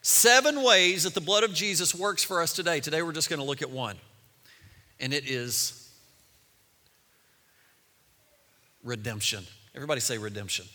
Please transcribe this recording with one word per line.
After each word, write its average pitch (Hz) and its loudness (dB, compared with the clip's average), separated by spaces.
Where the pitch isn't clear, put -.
Seven 269 6
ways 185 6
that 180 -2
the 190 -2
blood 202 2
of 208 -2
Jesus 175 -2
works 190 -2
for 180 -2
us 160 -2
today. 170 -2
Today 156 -4
we're 165 -4
just 156 -2
gonna 147 -4
look 139 -6
at 131 -8
one, 117 -8
and 131 -6
it 135 -6
is 120 -6
redemption. 110 -6
Everybody 139 -4
say 120 -2
redemption. 101 -8